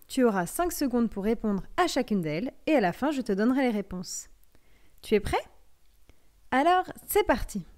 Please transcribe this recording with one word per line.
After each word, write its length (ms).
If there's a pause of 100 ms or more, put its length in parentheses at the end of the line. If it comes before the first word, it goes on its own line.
tu 160
auras 240
cinq 240
secondes 400
pour 140
répondre 360 (160)
à 80
chacune 360
d'elles 320 (120)
et 80
à 80
la 100
fin, 200
je 100
te 120
donnerai 340
les 100
réponses. 500 (760)
Tu 100
es 60
prêt ? 180 (1120)
Alors, 420 (140)
c'est 220
parti ! 400 (100)